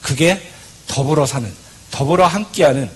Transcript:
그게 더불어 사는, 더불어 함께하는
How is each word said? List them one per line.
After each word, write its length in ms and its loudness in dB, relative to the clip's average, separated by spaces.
그게 500 0
더불어 380 0
사는, 280 -6
더불어 360 2
함께하는 680 0